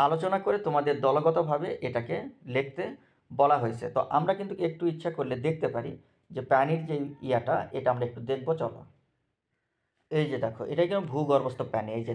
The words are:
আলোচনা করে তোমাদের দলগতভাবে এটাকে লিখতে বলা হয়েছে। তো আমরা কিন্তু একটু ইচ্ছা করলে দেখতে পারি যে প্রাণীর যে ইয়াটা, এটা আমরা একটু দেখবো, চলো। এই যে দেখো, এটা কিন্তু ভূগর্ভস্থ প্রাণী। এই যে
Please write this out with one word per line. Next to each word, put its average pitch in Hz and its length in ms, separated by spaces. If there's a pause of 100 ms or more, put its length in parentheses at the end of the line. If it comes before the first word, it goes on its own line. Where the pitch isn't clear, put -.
আলোচনা 170 400
করে 202 120 (100)
তোমাদের 147 280 (100)
দলগতভাবে 156 640 (180)
এটাকে 147 280 (400)
লিখতে 139 280 (480)
বলা 143 300
হয়েছে। 113 240 (100)
তো 127 60 (160)
আমরা 175 220
কিন্তু 196 140 (140)
একটু 160 240
ইচ্ছা 160 260
করলে 127 180 (100)
দেখতে 160 300
পারি 117 160 (400)
যে 127 180
প্রাণীর 147 400
যে 151 60 (320)
ইয়াটা, 127 280 (220)
এটা 127 160
আমরা 120 160
একটু 120 200
দেখবো, 135 220 (100)
চলো। 113 200 (1300)
এই 156 200
যে 131 140
দেখো, 113 160 (100)
এটা 170 180
কিন্তু 196 220
ভূগর্ভস্থ 139 480 (120)
প্রাণী। 110 260
এই 117 100
যে 117 80